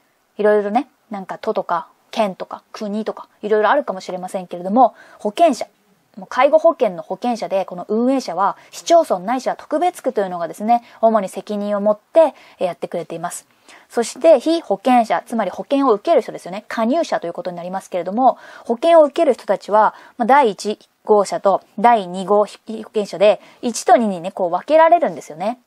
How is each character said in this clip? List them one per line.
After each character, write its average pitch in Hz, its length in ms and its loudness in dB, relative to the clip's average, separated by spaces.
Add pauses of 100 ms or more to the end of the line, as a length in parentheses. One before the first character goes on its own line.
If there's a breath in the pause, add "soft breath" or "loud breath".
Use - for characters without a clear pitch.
(380)
い 208 60 -4
ろ 208 160 4
い 202 40 -4
ろ 202 60 -6
ね、 240 200 -4 (200)
な 202 120 -12
ん 185 40 -14
か 165 140 -12
都 214 160 -4
と 185 80 -4
か 170 240 -6 (240)
県 202 240 -4
と 185 100 -12
か - 160 -16 (100)
国 214 320 -8
と - 120 -6
か - 140 -20 (120)
い 208 80 -6
ろ 214 120 2
い - 20 0
ろ 214 80 4
あ 269 40 4
る 285 80 0
か - 100 -6
も 185 60 -10
し - 120 -14
れ 180 80 -8
ま 185 100 -12
せ 190 140 -8
ん 175 40 -16
け 180 100 -12
れ 175 60 -12
ど 190 60 -6
も、 233 240 4 (240 loud breath)
保 208 140 -6
険 320 240 2
者、 - 100 -8 (520)
も 190 80 -18
う - 20 -20
介 262 220 2
護 311 80 4
保 320 160 4
険 202 220 -2
の 160 80 -12
保 190 180 -10
険 240 160 -4
者 175 100 -8
で、 185 160 -2
こ 180 140 -10
の 175 100 -12
運 240 260 0
営 269 60 0
者 180 160 -8
は 208 220 -2 (140)
市 - 120 -18
町 330 200 4
村 196 160 -2
な 202 160 -4
い 254 60 -6
し - 60 -6
は 180 80 -4
特 - 240 -6
別 359 240 -2
区 254 80 -2
と 220 80 -4
い 196 60 0
う 185 40 -8
の 180 80 -8
が 165 120 -6
で 160 40 -14
す 208 120 -10
ね、 240 180 2 (160 loud breath)
主 220 220 2
に 185 80 -6
責 208 260 -10
任 208 220 -4
を 202 40 -4
持 208 120 2
っ 208 40 -4
て、 - 360 2 (240 loud breath)
え - 60 -6
ー、 - 20 -2
や 170 80 -4
っ - 20 -14
て - 140 -10
く 180 80 -8
れ 160 80 -8
て 165 100 -12
い 170 40 -10
ま 170 120 -8
す。 - 160 -16 (420 soft breath)
そ 240 140 -2
し - 160 -10
て、 302 220 6
被 330 180 -2
保 - 240 -6
険 247 220 2
者、 165 200 -4
つ 233 120 -8
ま 214 80 -2
り 180 60 -6
保 - 120 -12
険 277 240 -2
を 226 60 4
受 202 100 -2
け 339 120 2
る 226 60 2
人 165 120 -10
で 151 60 -12
す - 60 -20
よ 170 60 -12
ね。 208 160 -12
加 226 160 -4
入 294 220 0
者 - 160 -6
と 170 60 -10
い - 20 -6
う 170 40 -10
こ 180 100 -12
と 180 80 -8
に 175 60 -12
な 170 60 -14
り 180 80 -12
ま 190 80 -8
す - 100 -20
け 180 100 -6
れ 170 40 -6
ど 180 80 -8
も、 247 260 2 (280 loud breath)
保 240 80 -2
険 330 260 4
を 302 40 8
受 277 100 0
け 339 100 0
る 269 100 2
人 - 120 -8
た 190 140 0
ち - 120 -10
は、 208 220 4 (240 loud breath)
ま 240 60 -2
あ、 - 20 -4
第 262 240 4
一 202 300 -8 (260)
号 208 180 4
者 - 160 -6
と 190 220 2 (180)
第 220 260 4
二 180 200 -10
号 208 180 4
被 - 160 -8 (240)
保 - 60 -20
険 208 160 -4
者 175 120 -12
で、 196 220 4 (220 loud breath)
一 - 240 -6
と 359 100 6
二 233 120 4
に 185 120 -4
ね、 180 120 -10
こ 180 160 -4
う 165 40 -4
分 180 140 -4
け 294 120 2
ら 320 120 6
れ 339 100 4
る 233 120 -2
ん 156 40 -12
で - 60 -14
す - 100 -18
よ 151 60 -18
ね。 214 300 -8